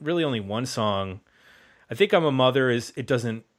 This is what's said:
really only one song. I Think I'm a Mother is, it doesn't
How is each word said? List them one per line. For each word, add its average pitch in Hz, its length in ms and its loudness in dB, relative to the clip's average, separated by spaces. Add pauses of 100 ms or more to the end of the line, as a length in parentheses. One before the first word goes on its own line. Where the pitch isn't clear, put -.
really 165 220 -2
only 135 160 -2
one 107 280 -4
song. 98 540 -2 (680)
I 117 40 -8
Think 196 180 2
I'm 175 120 4
a 147 80 2
Mother 127 380 4
is, 120 240 -2
it 127 120 -8
doesn't 117 380 -2 (140)